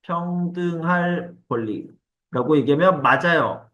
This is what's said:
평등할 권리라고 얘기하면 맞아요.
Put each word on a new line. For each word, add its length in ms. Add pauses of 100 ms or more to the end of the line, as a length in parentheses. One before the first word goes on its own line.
평등할 1300 (140)
권리라고 1080
얘기하면 440
맞아요. 720